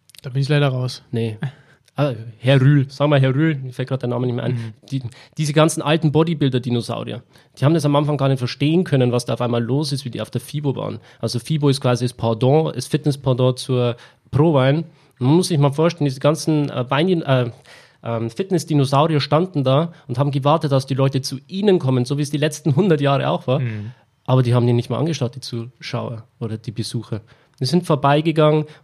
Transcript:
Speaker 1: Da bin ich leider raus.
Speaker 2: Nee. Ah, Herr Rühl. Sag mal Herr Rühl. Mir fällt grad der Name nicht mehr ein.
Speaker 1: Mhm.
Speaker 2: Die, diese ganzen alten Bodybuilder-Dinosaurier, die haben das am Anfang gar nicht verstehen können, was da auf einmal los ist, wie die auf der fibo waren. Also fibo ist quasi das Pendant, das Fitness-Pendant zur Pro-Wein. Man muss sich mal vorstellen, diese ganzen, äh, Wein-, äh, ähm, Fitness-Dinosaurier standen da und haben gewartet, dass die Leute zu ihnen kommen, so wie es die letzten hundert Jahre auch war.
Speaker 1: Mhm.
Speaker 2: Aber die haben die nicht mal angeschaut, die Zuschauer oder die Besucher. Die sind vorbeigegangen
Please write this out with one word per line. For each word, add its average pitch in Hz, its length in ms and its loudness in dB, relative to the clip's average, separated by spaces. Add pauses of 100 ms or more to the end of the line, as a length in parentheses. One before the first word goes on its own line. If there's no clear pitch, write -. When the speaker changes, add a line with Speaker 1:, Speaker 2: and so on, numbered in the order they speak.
(220)
Speaker 1:
Da 143 100 -14
bin 135 100 -2
ich 135 80 -2
leider 143 180 2
raus. 127 440 -4
Speaker 2:
Nee. 110 260 -2 (580)
Ah, 139 180 0 (260)
Herr 131 220 4
Rühl. 139 280 4
Sag 147 200 -2
mal 143 120 4
Herr 131 120 2
Rühl. 156 220 0
Mir 135 180 -10
fällt 127 160 -8
grad 131 120 -4
der 120 80 -4
Name 123 180 -2
nicht 120 80 -4
mehr 123 100 -6
ein. - 80 -2
Speaker 1:
Mhm. 113 200 -6 (180)
Speaker 2:
Die, 135 100 -4 (360)
diese 151 160 -2
ganzen 156 280 2
alten 160 300 2
Bodybuilder-Dinosaurier, 123 1120 -2 (360)
die 131 60 2
haben 151 80 4
das 151 120 0
am 143 100 2
Anfang 147 220 0
gar 135 100 0
nicht 135 120 2
verstehen 147 440 0
können, 131 280 2
was 120 140 0
da 135 80 -4
auf - 80 -4
einmal 120 220 0
los 135 280 -2
ist, 135 140 -4
wie 131 60 -8
die 113 100 -8
auf 110 80 -10
der 120 120 -6
fibo 143 340 -6
waren. 104 240 -8 (200)
Also 117 200 -4
fibo 147 300 0
ist 139 120 0
quasi 123 240 0
das 123 80 -6
Pendant, 127 600 0
das 123 120 -6
Fitness-Pendant 131 720 0
zur 123 380 -2 (340)
Pro-Wein. 147 540 4 (360)
Man 131 160 4
muss 180 120 2
sich 175 100 0
mal 143 140 4
vorstellen, 160 340 0
diese 131 140 -4
ganzen, 151 500 0
äh, 127 220 -4
Wein-, 165 320 2
äh, 127 260 2 (540)
ähm, 117 260 -4
Fitness-Dinosaurier 151 880 0
standen 151 440 0
da 143 280 2 (160)
und 120 120 -4
haben 143 100 0
gewartet, 143 420 0
dass 135 140 2
die - 80 -6
Leute 131 300 0
zu 131 240 -8
ihnen 190 320 2
kommen, 131 260 0
so 139 140 -4
wie - 20 -2
es 139 80 -4
die 151 80 -4
letzten 147 380 -2
hundert 165 260 4
Jahre 135 260 2
auch 170 200 -4
war. 127 100 2
Speaker 1:
Mhm. 113 340 -6 (340)
Speaker 2:
Aber 131 180 4
die 120 100 2
haben 120 140 4
die 123 60 4
nicht 120 180 0
mal 113 80 -2
angeschaut, 139 360 -2
die 127 60 -14
Zuschauer 117 840 -10 (140)
oder 110 200 -6
die - 120 -10
Besucher. 110 500 -8 (380)
Die 131 60 -2
sind 175 220 0
vorbeigegangen 151 800 2 (180)